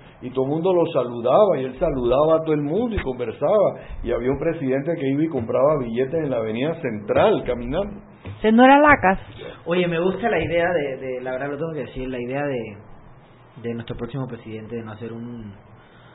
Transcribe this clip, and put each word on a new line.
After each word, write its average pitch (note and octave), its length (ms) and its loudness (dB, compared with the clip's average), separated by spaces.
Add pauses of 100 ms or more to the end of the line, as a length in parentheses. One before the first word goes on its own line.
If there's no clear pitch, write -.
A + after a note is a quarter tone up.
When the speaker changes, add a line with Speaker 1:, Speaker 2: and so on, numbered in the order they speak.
(220)
Speaker 1:
y B2 80 -8
todo C3 160 0
el C3 60 -2
mundo E3+ 200 2
lo F3 200 4
saludaba C3+ 680 2
y C3 40 -4
él B2+ 140 -8
saludaba D3 580 2
a D#3 60 2
todo D#3 120 0
el D3+ 80 0
mundo G3+ 340 -2
y - 40 0
conversaba, C3 720 0 (280)
y A#2 100 -2
había A#2+ 180 0
un C3+ 80 0
presidente C#3 600 -2
que C3+ 120 -2
iba C#3+ 140 2
y E3 40 0
compraba B2+ 500 2
billetes B2+ 360 -2
en D#3 160 -2
la B2 80 0
Avenida A#2 420 -2
Central C3 640 2
caminando. B2+ 560 -4 (380)
Speaker 2:
¿Ese A3 120 2
no A#3 140 8
era C#4 140 10
Lacas? C#4 400 6 (480)
Speaker 3:
Oye, F3 220 2
me E3 120 0
gusta F#3+ 300 0
la E3+ 120 0
idea E3+ 300 2
de, C#3+ 240 0 (100)
de, B2+ 140 -4
la B2+ 120 -6
verdad C3+ 180 -4
lo C#3+ 80 -6
tengo E3 160 -4
que D3 60 -6
decir, B2+ 280 -8
la B2+ 120 -6
idea B2+ 240 -4
de, A#2 320 -6 (920)
de A#2 60 -4
nuestro A#2 220 -8
próximo B2+ 300 -6
presidente A2 500 -12
de A2+ 80 -8
no G#2+ 80 -12
hacer A2+ 200 -10
un, A#2 400 -12 (640)